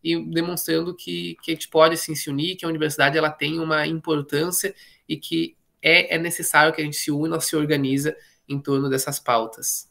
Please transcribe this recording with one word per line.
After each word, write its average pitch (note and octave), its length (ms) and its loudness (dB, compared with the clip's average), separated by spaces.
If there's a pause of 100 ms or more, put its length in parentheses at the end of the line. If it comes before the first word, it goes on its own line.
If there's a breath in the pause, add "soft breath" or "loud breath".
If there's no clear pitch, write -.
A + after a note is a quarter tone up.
e E3 100 0 (160)
demonstrando E3+ 640 -2
que, F3 480 -10
que - 80 -8
a D#3+ 40 0
gente - 140 -10
pode, E3 280 6
sim, D#3+ 180 -6
se D3 140 -6
unir, D3+ 260 -2
que F3+ 120 -8
a - 20 -2
universidade, D3+ 480 2
ela D#3 140 2
tem D3+ 280 -4
uma D#3 280 0
importância D#3+ 880 -2 (340 loud breath)
e D#3 80 -4
que E3 400 -4 (240)
é, E3 360 4
é - 20 0
necessário D#3+ 560 2
que D#3 80 -4
a - 20 -2
gente D3 140 -6
se - 120 -4
una, D#3 300 0
se - 160 -2
organiza D3 580 2 (320 soft breath)
em C#3+ 120 -4
torno C#3 320 0
dessas C3+ 280 -2
pautas. - 720 -2